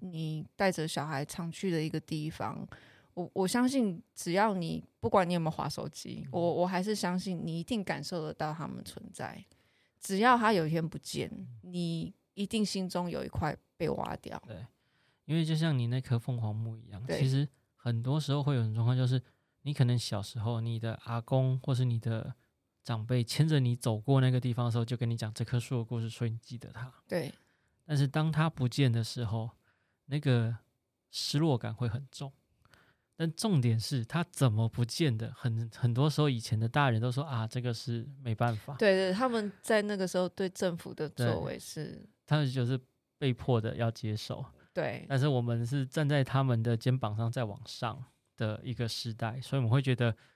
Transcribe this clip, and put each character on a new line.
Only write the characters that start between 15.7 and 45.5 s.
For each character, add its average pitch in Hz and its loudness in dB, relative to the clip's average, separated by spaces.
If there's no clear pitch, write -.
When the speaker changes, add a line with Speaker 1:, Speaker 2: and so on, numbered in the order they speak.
Speaker 2:
你 117 0
那 127 0
棵 117 0
凤 120 -4
凰 107 -2
木 113 -4
一 113 -18
样， 98 -12
Speaker 1:
对。 160 0
Speaker 2:
其 135 4
实 139 2
很 117 -2
多 139 0
时 139 0
候 143 2
会 143 2
有 120 4
种 110 0
状 113 2
况， 123 4
就 127 4
是 123 2
你 143 -4
可 131 6
能 123 4
小 104 -2
时 - -10
候 113 -2
你 113 -2
的 113 -4
阿 117 -4
公 131 2
或 131 0
是 127 2
你 117 2
的 113 -4
长 113 -4
辈 127 4
牵 147 2
着 156 4
你 120 2
走 110 0
过 135 4
那 127 6
个 127 2
地 123 0
方 120 0
的 117 0
时 120 2
候， 117 2
就 117 -4
跟 117 -2
你 117 0
讲 110 -4
这 117 -4
棵 120 0
树 127 -2
的 113 -2
故 117 -4
事， 113 -2
所 117 -4
以 113 0
你 113 -4
记 - -14
得 - -16
它。 127 -12
Speaker 1:
对。 170 -4
Speaker 2:
但 151 -2
是 139 4
当 156 0
它 160 4
不 127 0
见 131 4
的 113 2
时 120 -6
候， 113 -2
那 139 -4
个 117 2
失 - -2
落 151 4
感 110 -4
会 120 -2
很 135 -4
重。 135 -12
但 165 0
重 190 2
点 113 6
是 113 -2
它 170 -2
怎 131 4
么 113 2
不 120 0
见 123 2
的， 110 -4
很， 113 -2
很 120 2
多 143 4
时 147 2
候 151 4
以 120 0
前 110 0
的 113 2
大 139 4
人 110 2
都 123 0
说 127 -2
：“啊， 113 -2
这 123 -6
个 120 -2
是 117 -4
没 120 -4
办 117 2
法。” 139 -10
Speaker 1:
对， 202 6
对， 190 2
他 247 2
们 214 -2
在 220 4
那 208 -2
个 185 0
时 180 0
候 180 2
对 190 -2
政 180 -2
府 - -10
的 156 -4
作 117 0
为 - -6
是 - -10
Speaker 2:
对。 - -12
他 147 2
们 139 2
就 127 0
是 127 0
被 135 2
迫 117 2
的 110 -2
要 117 0
接 107 -4
受。 - -6
Speaker 1:
对。 - -4
Speaker 2:
但 139 0
是 135 4
我 127 2
们 120 0